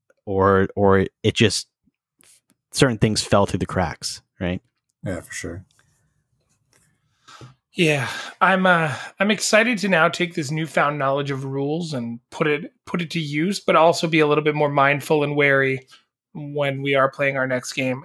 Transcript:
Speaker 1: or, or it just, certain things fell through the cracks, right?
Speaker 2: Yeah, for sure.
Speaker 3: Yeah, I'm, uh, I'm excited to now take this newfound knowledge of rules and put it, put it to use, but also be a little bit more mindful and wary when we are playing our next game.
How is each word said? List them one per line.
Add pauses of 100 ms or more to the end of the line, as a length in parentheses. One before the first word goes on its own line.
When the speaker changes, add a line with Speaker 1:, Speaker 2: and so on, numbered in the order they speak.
(260)
Speaker 1:
or,
or (180)
it
just, (1080)
certain
things
fell
through
the
cracks, (180)
right? (420)
Speaker 2:
Yeah,
for
sure. (2000)
Speaker 3:
Yeah, (320)
I'm,
uh, (260)
I'm
excited
to
now
take
this
newfound
knowledge
of
rules
and (120)
put
it, (120)
put
it
to
use,
but
also
be
a
little
bit
more
mindful
and
wary (460)
when
we
are
playing
our
next
game.